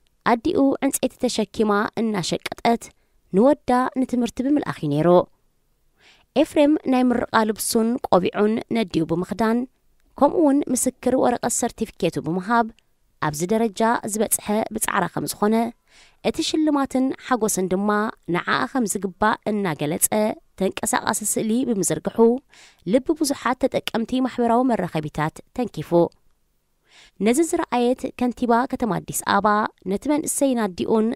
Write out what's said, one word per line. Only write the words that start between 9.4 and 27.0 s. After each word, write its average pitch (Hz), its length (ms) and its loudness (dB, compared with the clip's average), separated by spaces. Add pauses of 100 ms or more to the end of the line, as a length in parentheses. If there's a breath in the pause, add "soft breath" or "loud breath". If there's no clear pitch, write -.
ከምኡ 285 180 4
እውን 285 300 4
ምስክር - 500 -2
ወረቐት 247 380 0
ሰርቲፊኬቱ - 680 -4
ብምሃብ 185 460 0 (560)
ኣብዚ 151 240 -2
ደረጃ 220 340 0 (240)
ዝበጽሐ 196 420 -2 (220)
ብጻዕራ 202 380 -4
ከም 151 200 -6
ዝኾነ 214 300 0 (680 soft breath)
እቲ 233 180 -2
ሽልማትን 285 640 0 (140)
ሓጎስን 202 480 -2
ድማ 196 220 0 (380)
ንዓኣ 175 360 -2
ከም 254 220 -2
ዝግባእ 208 500 -2 (100)
እናገለጸ 185 600 -2 (480)
ተንቀሳቓሲ - 720 -2
ስእሊ 240 240 -2 (140)
ብምዝርግሑ 190 540 -2 (680 soft breath)
ልቢ 247 280 2
ብዙሓት 262 460 -2
ተጠቀምቲ 226 600 -2
ማሕበራዊ 240 440 0
መራኸቢታት 160 720 -2 (160)
ተንኪፉ። - 380 -6 (1300 soft breath)